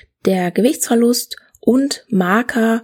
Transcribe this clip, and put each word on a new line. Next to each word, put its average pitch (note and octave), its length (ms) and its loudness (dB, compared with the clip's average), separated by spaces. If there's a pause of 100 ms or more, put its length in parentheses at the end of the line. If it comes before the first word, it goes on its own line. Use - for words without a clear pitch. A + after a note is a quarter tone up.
(240)
der F#3 260 0
Gewichtsverlust A#3+ 840 0 (240)
und C4+ 480 0
Marker, A3+ 760 0